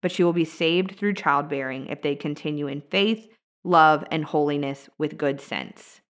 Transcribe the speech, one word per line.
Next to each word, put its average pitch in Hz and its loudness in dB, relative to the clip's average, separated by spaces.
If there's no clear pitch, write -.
But 180 0
she 180 2
will 175 4
be 170 2
saved 175 -2
through 202 0
childbearing 143 -2
if - -10
they 143 0
continue 147 -4
in 139 -6
faith, 214 -2
love, 156 6
and 156 -2
holiness 147 -2
with 151 -4
good 139 -2
sense. - -12